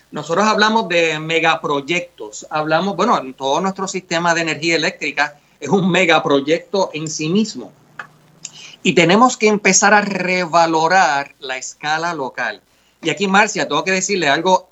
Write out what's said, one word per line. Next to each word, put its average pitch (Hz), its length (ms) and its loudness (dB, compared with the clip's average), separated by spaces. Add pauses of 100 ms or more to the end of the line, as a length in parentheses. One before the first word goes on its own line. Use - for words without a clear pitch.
(120)
Nosotros 165 340 0
hablamos 214 420 2
de 165 320 0
megaproyectos, 160 1300 -2
hablamos, 160 460 -2
bueno, 202 240 0
en 127 140 -12
todo 139 260 -2
nuestro 190 280 -6
sistema 170 460 -2
de 165 80 0
energía 165 360 -2
eléctrica 147 600 -4 (220)
es 143 100 -10
un 185 220 2
megaproyecto 165 1000 0
en 156 160 -8
sí 156 180 -6
mismo. 165 460 -2 (1120)
Y - 100 2
tenemos 190 420 4
que 214 120 0
empezar 202 460 4
a 208 80 6
revalorar 170 1400 0
la 131 180 -8
escala 160 560 -6
local. 123 480 -8 (400)
Y 165 80 -2
aquí, 190 180 -2
Marcia, 190 400 0
tengo 151 160 -2
que 185 80 -2
decirle 185 380 0
algo 165 420 0